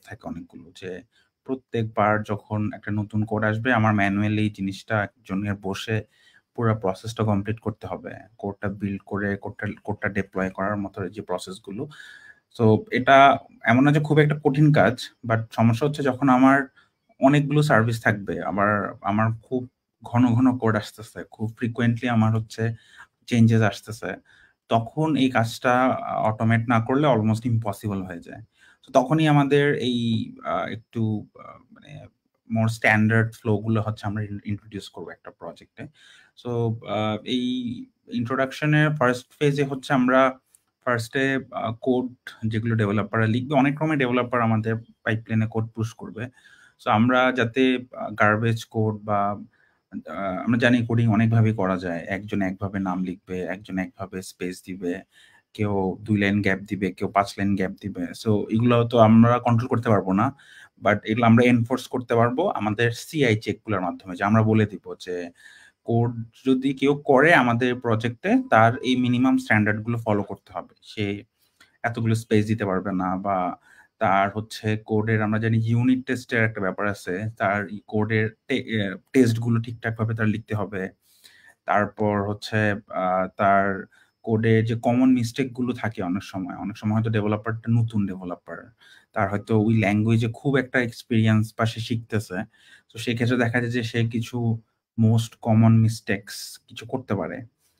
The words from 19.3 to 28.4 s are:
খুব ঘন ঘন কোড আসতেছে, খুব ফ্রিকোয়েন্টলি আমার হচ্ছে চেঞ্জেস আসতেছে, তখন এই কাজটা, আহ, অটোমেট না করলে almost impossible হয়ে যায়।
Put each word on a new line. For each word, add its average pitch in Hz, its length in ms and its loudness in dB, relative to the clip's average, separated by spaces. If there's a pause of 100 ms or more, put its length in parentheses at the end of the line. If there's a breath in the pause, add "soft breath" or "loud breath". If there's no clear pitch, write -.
খুব 127 200 -6 (400)
ঘন 120 200 0 (120)
ঘন 127 240 2
কোড 110 180 0
আসতেছে, - 540 -10
খুব 110 160 -8 (100)
ফ্রিকোয়েন্টলি 117 520 -2
আমার 113 280 4
হচ্ছে 110 260 -6 (640 loud breath)
চেঞ্জেস 113 360 4
আসতেছে, 104 480 -4 (580 soft breath)
তখন 139 480 0
এই 127 140 2
কাজটা, 120 440 0 (140)
আহ, 110 400 -2
অটোমেট 113 340 2 (100)
না 113 80 4
করলে 131 280 0
almost 110 440 2
impossible 104 560 -4
হয়ে 85 120 -12
যায়। - 220 -18 (420 soft breath)